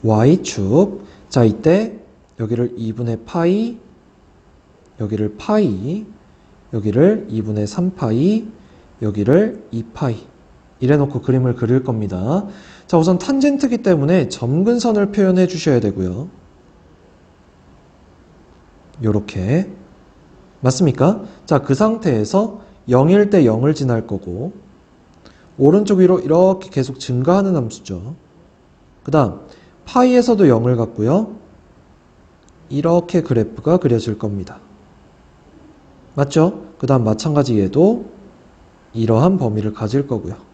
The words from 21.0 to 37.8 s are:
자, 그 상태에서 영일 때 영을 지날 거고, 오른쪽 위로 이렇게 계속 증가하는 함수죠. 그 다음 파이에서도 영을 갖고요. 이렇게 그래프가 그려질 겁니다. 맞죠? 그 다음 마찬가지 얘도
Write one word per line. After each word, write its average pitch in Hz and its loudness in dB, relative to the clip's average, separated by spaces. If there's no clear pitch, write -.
자, 143 2
그 - 0
상태에서 202 -2
영일 170 4
때 180 4
영을 120 2
지날 123 -2
거고, 101 -8
오른쪽 190 4
위로 185 6
이렇게 185 2
계속 131 -4
증가하는 175 0
함수죠. 110 -8
그 143 -8
다음 135 2
파이에서도 247 4
영을 120 2
갖고요. 120 -2
이렇게 165 0
그래프가 139 0
그려질 117 0
겁니다. 101 -8
맞죠? 156 0
그 - -6
다음 127 2
마찬가지 123 0
얘도 156 2